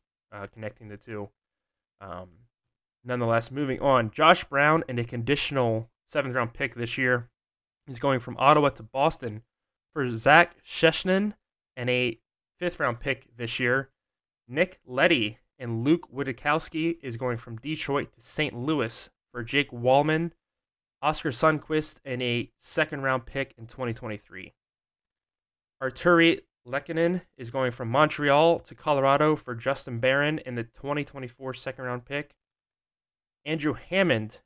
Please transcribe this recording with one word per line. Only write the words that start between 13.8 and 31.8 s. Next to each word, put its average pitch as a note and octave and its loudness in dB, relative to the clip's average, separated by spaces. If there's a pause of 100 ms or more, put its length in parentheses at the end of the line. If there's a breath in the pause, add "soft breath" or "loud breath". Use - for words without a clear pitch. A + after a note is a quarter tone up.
Nick D3+ -4
Leddy B2+ 0 (220)
and A#2 -6
Luke D#3+ 2
Witkowski D#3 -4
is A#2+ -10
going B2 -4
from A#2 -14
Detroit C#3+ -4
to - -20
Saint - -4
Louis B2 -4 (220)
for A#2+ -8
Jake C#3 0
Wallman, C#3+ 2 (720)
Oscar D3+ -2
Sundquist, D#3 0
and B2+ -8
a A#2+ -2
second D3 -4
round C3 -2
pick C3+ -6
in A2+ -16
twenty B2 -6
twenty-three. G#2+ -12 (1300)
Artturi E3 4 (260)
Lehkonen E3 -2 (160)
is A#2+ -12
going C3 -2
from A#2 -6
Montreal D3 4
to - -20
Colorado C#3+ 2
for B2+ -10
Justin B2 -4
Barron C#3+ 2
and B2 -8
the A#2 -4
twenty C#3+ -6
twenty-four C3 -10
second C3 -10